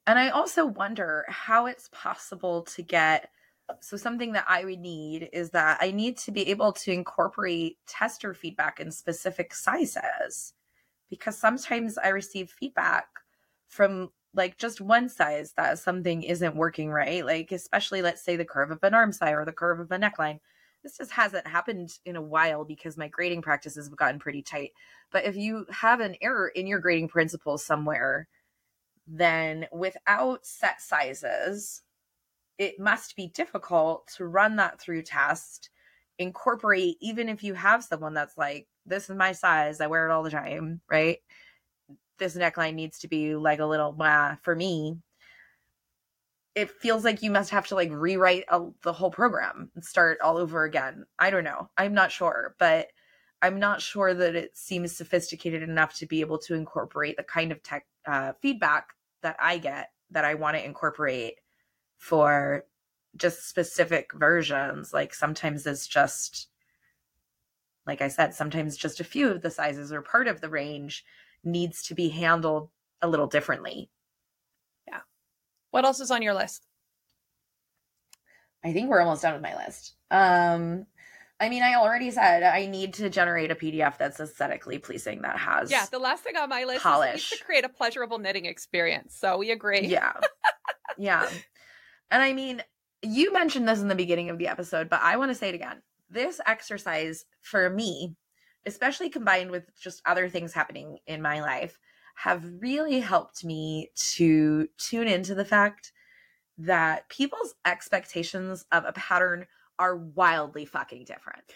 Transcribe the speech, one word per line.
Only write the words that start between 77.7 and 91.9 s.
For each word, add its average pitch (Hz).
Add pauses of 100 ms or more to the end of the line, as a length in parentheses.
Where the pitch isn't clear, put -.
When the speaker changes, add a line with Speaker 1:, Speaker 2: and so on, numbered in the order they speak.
Speaker 1:
I 165
think 220
we're 202
almost 165
done 160
with 147
my 90
list. - (160)
Um, 175 (540)
I 220
mean, 247
I 247
already 240
said 185
I 180
need 190
to 202
generate 170
a 160
P 160
D 156
F 143
that's 143
aesthetically -
pleasing, -
that -
has -
Speaker 2:
Yeah, 240
the 254
last 262
thing 403
on 285
my 254
list 254
Speaker 1:
polish. 147
Speaker 2:
is 120
it -
needs - (100)
to -
create 277
a 254
pleasurable 233
knitting 196
experience. 170
So 190
we 214
agree. 208
Speaker 1:
Yeah. -
Speaker 2:
<laughs> -
Speaker 1:
Yeah. 190 (800)